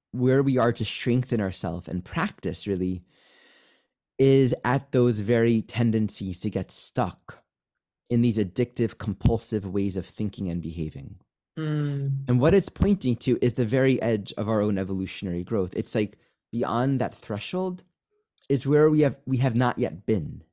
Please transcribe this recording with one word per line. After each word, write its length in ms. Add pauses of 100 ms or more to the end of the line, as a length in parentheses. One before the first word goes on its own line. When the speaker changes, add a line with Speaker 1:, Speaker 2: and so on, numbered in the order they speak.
(120)
Speaker 1:
where 320
we 140
are 140
to 120
strengthen 560
ourselves 480
and 160
practice 640
really 340 (1120)
is 380 (100)
at 280
those 260
very 440
tendencies 800
to 100
get 200
stuck 720 (640)
in 120
these 180
addictive, 600
compulsive 680
ways 300
of 100
thinking 420
and 140
behaving. 540 (420)
Speaker 2:
Mm. 720
Speaker 1:
And 120
what 140
it's 140
pointing 480
to 260
is 120
the 100
very 360
edge 360
of 120
our 120
own 180
evolutionary 640
growth. 320
It's 220
like 220 (340)
beyond 460
that 160
threshold 720 (640)
is 180
where 240
we 120
have, 140 (100)
we 100
have 180
not 240
yet 260
been. 380 (100)